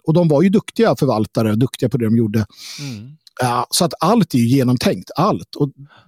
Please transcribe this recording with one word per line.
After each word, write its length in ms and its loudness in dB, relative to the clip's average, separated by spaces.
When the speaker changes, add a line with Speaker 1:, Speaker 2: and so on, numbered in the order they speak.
Speaker 1:
och 60 4
de 140 4
var 140 4
ju 80 4
duktiga 460 0
förvaltare, 600 0
duktiga 340 -2
på 80 -2
det 80 -2
de 120 2
gjorde. 280 0
Speaker 2:
Mm. 320 -12
Speaker 1:
Ja, 280 -2
så 160 0
att 140 -4
allt 340 0
är 40 2
ju 100 2
genomtänkt, 680 0
allt. 400 -4
Och 140 -2